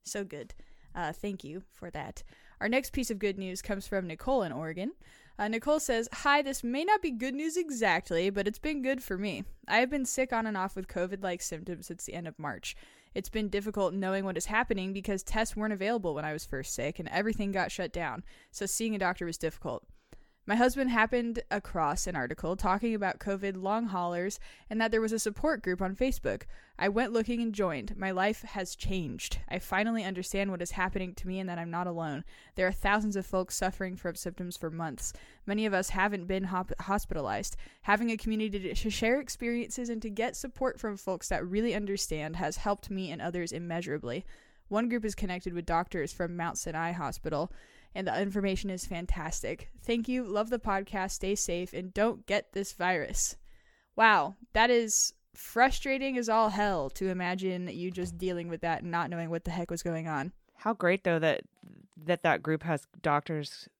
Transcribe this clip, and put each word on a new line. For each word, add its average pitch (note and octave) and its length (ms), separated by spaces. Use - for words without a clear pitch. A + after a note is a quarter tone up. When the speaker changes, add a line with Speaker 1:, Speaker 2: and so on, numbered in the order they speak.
Speaker 1:
So G3+ 200
good. D3 300
Uh, E3 180
thank G3 320
you E3+ 280
for - 200
that. - 320
Our G#3+ 80
next B3+ 240
piece B3 180
of G3+ 80
good G3 180
news F#3 240
comes G3 260
from F#3 200
Nicole A3+ 360
in D#3+ 80
Oregon. D#3+ 400
Uh, G#3 80
Nicole B3+ 320
says, A#3 320
"Hi, C#4+ 300
this C#4 220
may B3+ 200
not G#4 200
be D#4 80
good B3 240
news D#4 220
exactly, G3 720
but G3 160
it's G#3+ 100
been D4+ 240
good C4 220
for F#3+ 140
me. G3 260
I G#3 100
have B3+ 140
been C#4 140
sick B3+ 280
on A3+ 140
and G#3 100
off F#3+ 180
with G3 120
covid-like F#3 560
symptoms F3 440
since E3+ 180
the - 100
end E3+ 120
of D#3+ 120
March. C#3+ 360
It's G3 160
been G#3+ 200
difficult G3+ 440
knowing F#3+ 320
what F#3 120
is E3+ 100
happening G3+ 460
because G3 300
tests A3 320
weren't G#3+ 180
available F#3+ 420
when D#3 100
I D3+ 80
was D3+ 120
first - 280
sick C#3+ 240
and E3 120
everything G3+ 420
got F#3 200
shut F3+ 220
down. E3 300
So - 140
seeing A3 300
a G3 40
doctor F3+ 280
was E3+ 100
difficult." - 460
My G3+ 80
husband B3+ 340
happened A#3 520
across D#3+ 560
an F3+ 80
article D#3 400
talking G3+ 400
about G3 240
covid G3 420
long G#3+ 260
haulers F3+ 520
and A3 100
that A3+ 120
there A3 100
was A3 100
a A3 80
support B3 420
group F3+ 200
on F#3+ 120
Facebook. B3+ 500
I F#3+ 80
went G3+ 240
looking A#3 300
and A3+ 120
joined. G3 440
My F#3+ 140
life G3 320
has F#3 300
changed. - 680
I F3+ 100
finally G#3+ 460
understand F#3+ 440
what F3 120
is F3 100
happening F#3 440
to - 120
me F#3 120
and F#3+ 100
that F3 100
I'm E3+ 100
not E3+ 160
alone. E3 380
There F#3 100
are F#3 60
thousands G#3 460
of F#3 80
folks F#3 320
suffering F#3 400
from E3+ 180
symptoms F3 400
for E3 160
months. E3 400
Many G#3+ 200
of G3+ 80
us F#3 160
haven't G3 380
been F#3+ 180
hop-, F#3 340
hospitalized. E3 800
Having G#3+ 300
a A3 60
community G#3+ 420
to, F#3 140
to - 160
share A#3 300
experiences A#3+ 720
and A3 120
to A3+ 80
get A3 280
support - 420
from G#3 160
folks F#3 320
that F3+ 180
really G3+ 300
understand E3+ 600
has D3+ 180
helped - 340
me F#3+ 220
and E3 100
others F3 300
immeasurably. E3 720
One A3 180
group A#3 160
is G#3 120
connected F3+ 380
with E3+ 120
doctors E3 480
from F3 240
Mount E3+ 200
Sinai E3 340
Hospital, D#3 600
and F#3+ 100
the F3+ 160
information G3 480
is F#3 160
fantastic. E3+ 840
Thank A#3 280
you. B3+ 160
Love G#3+ 240
the A#3 100
podcast. G3 520
Stay G3 240
safe F3+ 380
and F#3 200
don't A3 340
get G#3 240
this G3 220
virus. - 640
Wow, G3 400
that A#3 180
is A#3 440
frustrating C4+ 840
as A#3 100
all A3 220
hell F#3+ 420
to F#3+ 160
imagine F3+ 600
you F3 220
just F3 260
dealing F3 320
with D#3+ 120
that E3 200
and F3 100
not E3+ 180
knowing E3+ 200
what E3 160
the E3+ 60
heck E3+ 200
was E3+ 120
going E3 240
on. D#3 260
Speaker 2:
How A3+ 180
great, F#3 320
though, E3 140
that, D#3 240
that, E3 200
that D3 200
group D#3 200
has E3 220
doctors D3 680